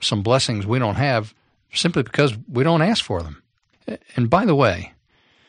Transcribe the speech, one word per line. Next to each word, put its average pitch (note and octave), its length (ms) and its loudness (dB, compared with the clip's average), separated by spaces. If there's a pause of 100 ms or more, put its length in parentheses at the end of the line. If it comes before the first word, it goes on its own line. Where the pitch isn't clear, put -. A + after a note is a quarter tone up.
some G#2 200 -2
blessings A2 460 0
we A#2+ 120 0
don't G#2+ 160 -2
have A#2 380 -2 (400)
simply E3 300 -2
because C#3+ 300 2 (180)
we B2+ 140 0
don't E3 160 2
ask G3+ 220 0
for E2+ 200 -6
them. D2+ 180 -14 (760)
And A#2+ 140 2
by F#3 160 4
the F3+ 100 4
way, G2 360 0 (580)